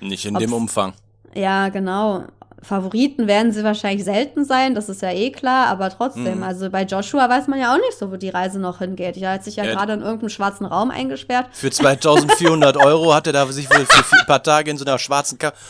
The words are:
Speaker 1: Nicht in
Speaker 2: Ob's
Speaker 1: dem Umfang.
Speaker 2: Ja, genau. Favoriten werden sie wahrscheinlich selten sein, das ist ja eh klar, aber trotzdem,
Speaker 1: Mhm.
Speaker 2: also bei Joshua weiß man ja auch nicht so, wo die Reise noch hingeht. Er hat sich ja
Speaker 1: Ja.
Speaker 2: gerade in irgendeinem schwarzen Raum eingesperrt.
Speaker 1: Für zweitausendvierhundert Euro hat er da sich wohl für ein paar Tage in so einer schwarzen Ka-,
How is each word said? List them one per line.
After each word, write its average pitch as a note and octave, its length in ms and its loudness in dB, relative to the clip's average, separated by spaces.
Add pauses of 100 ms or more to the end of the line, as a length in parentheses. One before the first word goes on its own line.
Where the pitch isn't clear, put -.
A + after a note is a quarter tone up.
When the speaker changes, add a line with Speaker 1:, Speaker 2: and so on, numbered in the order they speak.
Speaker 1:
Nicht - 240 -8
in G#2 120 -4
Speaker 2:
Ob's A2+ 80 -2
Speaker 1:
dem A#2 80 -2
Umfang. G#2+ 400 -4 (420)
Speaker 2:
Ja, F#3+ 360 -2
genau. G3 520 -4 (420)
Favoriten A3 640 -2
werden G#3+ 240 4
sie G#3+ 140 -2
wahrscheinlich G3+ 400 -2
selten C4 400 -2
sein, C4 320 0
das G#3 120 -6
ist G3 140 -10
ja F#3 80 -2
eh G3+ 220 -2
klar, C4 340 0
aber F#3+ 240 -2
trotzdem, A3 480 -4
Speaker 1:
Mhm. F#3 60 -6
Speaker 2:
also F#3 260 -6
bei F#3+ 140 -2
Joshua G#3 440 0
weiß C4+ 200 0
man C#4 100 -2
ja B3 160 0
auch D#4 40 4
nicht A#4+ 200 -2
so, G3 140 -8
wo F#3+ 40 -10
die F#3+ 120 -8
Reise F#3 320 -4
noch F3+ 180 -6
hingeht. F3+ 380 -8
Er F#3+ 160 -4
hat F#3+ 100 -6
sich G#3+ 140 -12
ja G#3 80 -4
Speaker 1:
Ja. G#3+ 100 -2
Speaker 2:
gerade G#3 200 -2
in G#3 60 -6
irgendeinem A3 280 -6
schwarzen G3+ 380 -6
Raum F#3 260 -2
eingesperrt. B3+ 580 -4
Speaker 1:
Für - 220 -4
zweitausendvierhundert D3+ 1040 4
Euro D#3+ 380 6
hat D#3 120 2
er D#3+ 60 -2
da C#3 160 2
sich C3+ 200 -8
wohl - 160 4
für - 320 6
ein - 100 4
paar C#3+ 180 4
Tage D3+ 260 4
in D3 80 -4
so C#3 60 -8
einer C3+ 160 0
schwarzen C#3 380 -2
Ka-, D3+ 140 -4 (180)